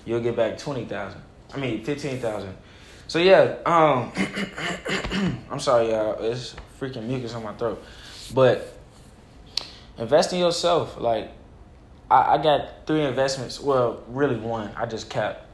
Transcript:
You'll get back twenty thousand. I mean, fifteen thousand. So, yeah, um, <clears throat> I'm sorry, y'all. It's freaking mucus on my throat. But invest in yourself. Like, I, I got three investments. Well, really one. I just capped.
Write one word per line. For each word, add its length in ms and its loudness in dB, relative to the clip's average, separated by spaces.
You'll 160 -2
get 160 -2
back 220 0
twenty 260 -6
thousand. 360 -10
I 60 -10
mean, 260 -6
fifteen 360 -6
thousand. 360 -6
So, 120 -2
yeah, 380 8
um, 460 4
<clears throat> 40 -20
I'm 100 -6
sorry, 300 4
y'all. 340 0
It's 320 -4
freaking 240 -8
mucus 300 -6
on 80 -8
my 100 -10
throat. 320 -4
But 440 4
invest 340 2
in 60 -2
yourself. 600 0
Like, 320 -2
I, 240 6
I 80 0
got 440 0
three 160 2
investments. 580 -2
Well, 480 0
really 280 0
one. 400 -6
I 100 -4
just 240 -8
capped. 440 -4